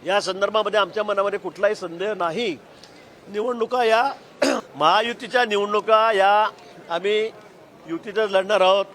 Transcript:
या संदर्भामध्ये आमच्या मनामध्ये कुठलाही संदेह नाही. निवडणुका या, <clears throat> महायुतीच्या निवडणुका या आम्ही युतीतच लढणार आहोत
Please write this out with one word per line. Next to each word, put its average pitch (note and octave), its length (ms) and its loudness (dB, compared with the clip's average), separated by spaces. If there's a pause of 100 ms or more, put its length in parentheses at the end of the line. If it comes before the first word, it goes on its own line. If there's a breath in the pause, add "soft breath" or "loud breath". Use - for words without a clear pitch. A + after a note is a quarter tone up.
या G3 160 0
संदर्भामध्ये G3+ 580 -2
आमच्या G#3 240 -2
मनामध्ये G3 360 -2
कुठलाही F#3+ 360 -6
संदेह F#3 380 -8
नाही. F3+ 440 -6 (720 loud breath)
निवडणुका A#3+ 560 -4
या, A#3 280 2 (300)
<clears throat> - 180 0 (160)
महायुतीच्या A3 720 2
निवडणुका G#3+ 680 2
या G3+ 380 4 (400)
आम्ही G#3 420 -2 (560)
युतीतच G3 440 -4
लढणार F#3+ 300 2
आहोत G3 340 4